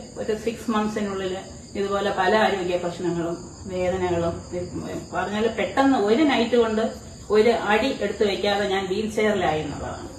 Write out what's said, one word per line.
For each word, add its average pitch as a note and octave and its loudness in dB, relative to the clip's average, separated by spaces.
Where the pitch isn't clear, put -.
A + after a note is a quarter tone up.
ഒരു G#3+ -2
സിക്സ് - -4
മന്ത്സിനുള്ളിൽ G3+ -2
ഇതുപോലെ G3 0
പല F#3+ 4
ആരോഗ്യ F#3 2
പ്രശ്നങ്ങളും E3+ -2
വേദനകളും, F3+ 0
പറഞ്ഞാൽ G3+ 0
പെട്ടെന്ന് B3+ 4
ഒരു A3 4
നൈറ്റ് A#3+ 4
കൊണ്ട് A3 0
ഒരു G#3+ 6
അടി B3 2
എടുത്ത് G#3 0
വെക്കാതെ G3+ 0
ഞാൻ F#3+ 0
വീൽ G#3+ -2
ചെയറിലായി F#3 2
എന്നുള്ളതാണ്. C3+ -8